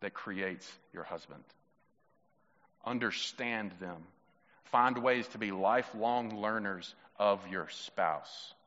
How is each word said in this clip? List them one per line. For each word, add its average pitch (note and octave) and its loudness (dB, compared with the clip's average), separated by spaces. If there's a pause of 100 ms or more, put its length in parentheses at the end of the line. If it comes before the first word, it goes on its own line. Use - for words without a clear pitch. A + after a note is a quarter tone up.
that G2 -4
creates F#2+ -4 (220)
your E2+ -10
husband. D#2+ -10 (1400)
Understand A#2 -2
them. F2 -8 (640)
Find B2 4
ways B2 4
to - -12
be G#2+ 0
lifelong A2 2
learners G#2 -2 (240)
of G2+ 6 (100)
your F2+ -2
spouse - -4 (140)